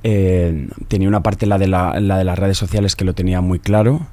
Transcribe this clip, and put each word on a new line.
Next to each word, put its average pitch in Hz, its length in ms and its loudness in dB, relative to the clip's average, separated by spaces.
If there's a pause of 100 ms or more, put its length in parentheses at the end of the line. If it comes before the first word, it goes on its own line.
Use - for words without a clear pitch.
eh, 92 640 2 (180)
tenía 98 220 0
una 104 140 2
parte, 104 240 -2
la 101 120 2
de 98 80 2
la, 92 320 0
la 98 200 2
de 92 60 0
las 90 140 -2
redes 98 200 0
sociales, 101 360 -2
que 95 100 -4
lo 92 100 0
tenía 90 260 0
muy 92 180 0
claro. 113 540 0